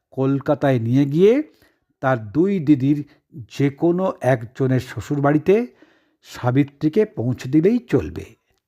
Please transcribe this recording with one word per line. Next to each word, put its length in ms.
কলকাতায় 680
নিয়ে 260
গিয়ে 380
তার 320
দুই 280
দিদির 460
যে 340
কোনো 520
একজনের 580
শ্বশুরবাড়িতে 880
সাবিত্রীকে 840
পৌঁছে 440
দিলেই 300
চলবে। 460